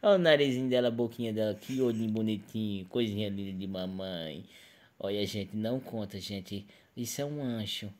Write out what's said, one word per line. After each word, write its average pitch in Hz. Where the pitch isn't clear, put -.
Olha 202
o -
narizinho 143
dela, 123
a -
boquinha 117
dela, 107
que 131
olhinho 113
bonitinho, 107
coisinha 107
linda 98
de 95
mamãe. 92
Olha, 101
gente, 98
não 113
conta, 107
gente. 98
Isso 120
é 143
um 147
anjo. 113